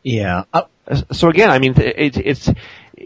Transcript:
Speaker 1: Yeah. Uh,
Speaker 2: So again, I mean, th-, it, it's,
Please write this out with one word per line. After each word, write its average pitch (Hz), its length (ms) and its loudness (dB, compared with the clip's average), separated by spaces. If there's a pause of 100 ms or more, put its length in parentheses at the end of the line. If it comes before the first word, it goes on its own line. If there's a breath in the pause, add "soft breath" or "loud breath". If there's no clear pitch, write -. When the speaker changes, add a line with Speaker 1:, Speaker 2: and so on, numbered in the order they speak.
Speaker 1:
Yeah. 98 500 -4
Uh, 165 120 0 (480)
Speaker 2:
So 170 160 0
again, 180 220 4
I 131 80 4
mean, 131 160 0
th-, 127 220 2
it, 143 220 -2
it's, - 320 -4 (560 loud breath)